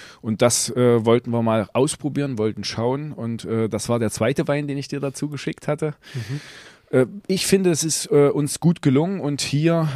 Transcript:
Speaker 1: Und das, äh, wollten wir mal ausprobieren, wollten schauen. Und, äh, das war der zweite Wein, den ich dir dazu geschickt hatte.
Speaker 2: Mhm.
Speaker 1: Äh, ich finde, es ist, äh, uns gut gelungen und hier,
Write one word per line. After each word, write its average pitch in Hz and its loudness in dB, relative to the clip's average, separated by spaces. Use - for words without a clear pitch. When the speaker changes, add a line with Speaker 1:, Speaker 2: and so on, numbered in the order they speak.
Speaker 1:
Und 110 -2
das, - 4
äh, 120 4
wollten 120 4
wir 117 0
mal 110 0
ausprobieren, 139 -2
wollten 104 -2
schauen. 135 -4
Und, 117 -8
äh, 110 0
das 104 -4
war 120 2
der 110 0
zweite 135 0
Wein, 147 -2
den 139 -6
ich 139 -8
dir 143 -8
dazu 139 -6
geschickt - -10
hatte. 151 -2
Speaker 2:
Mhm. 123 -8
Speaker 1:
Äh, 131 4
ich 185 0
finde, 190 2
es 156 0
ist, - -4
äh, 143 6
uns 143 -2
gut 170 2
gelungen 160 2
und 139 -2
hier, 160 2